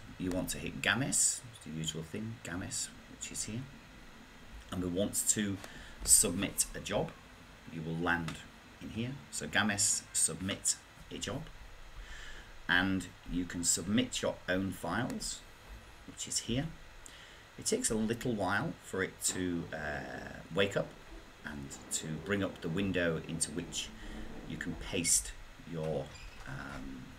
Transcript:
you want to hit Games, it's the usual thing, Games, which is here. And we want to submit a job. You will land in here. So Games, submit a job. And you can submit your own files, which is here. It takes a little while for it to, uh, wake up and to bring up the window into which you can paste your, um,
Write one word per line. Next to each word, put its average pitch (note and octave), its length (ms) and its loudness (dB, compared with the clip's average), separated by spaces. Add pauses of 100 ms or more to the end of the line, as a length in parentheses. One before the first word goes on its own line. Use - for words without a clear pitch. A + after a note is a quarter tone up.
(180)
you F#2 120 0
want F2+ 200 2
to - 80 -2
hit - 240 -4
Games, - 580 6 (140)
it's - 100 -16
the D2+ 60 -8
usual D#2 320 -2
thing, A2 400 -4
Games, F#2+ 480 -2 (200)
which - 220 -10
is - 120 -2
here. A2+ 180 -2 (1080)
And F#2 120 0
we F2+ 60 2
want F#2 260 4 (140)
to G#2 280 4 (480)
submit - 720 6
a - 60 -6
job. C3 300 2 (600)
You E2 80 -6
will E2 160 0
land E2+ 400 4 (460)
in - 80 -8
here. A#2 220 -2 (180)
So - 160 -4
Games, - 560 4 (100)
submit - 640 2 (340)
a - 60 -6
job. F#3 280 -2 (1200)
And F#2 380 6 (260)
you F2 140 2
can F2 180 -2
submit G#2 560 4
your - 160 2 (100)
own F#2 260 2
files, G2+ 680 -2 (680)
which - 220 -8
is - 120 0
here. C3 260 0 (920)
It A2 60 -10
takes C3+ 260 2
a A#2 40 2
little A2+ 380 2
while G2 420 2 (100)
for F#2+ 180 0
it F2+ 120 2 (100)
to, F2+ 480 2
uh, D2+ 680 -4 (140)
wake G2+ 220 6
up C3+ 120 4 (580)
and C#2+ 240 -6 (220)
to - 140 0 (200)
bring G2 180 4
up - 160 -2
the E2 80 -2
window F2 580 4
into E2 260 0
which - 360 -2 (600)
you C#3 100 -4
can F2 160 -4
paste - 580 2 (400)
your, D#2 340 0 (400)
um, C#2 580 -6 (140)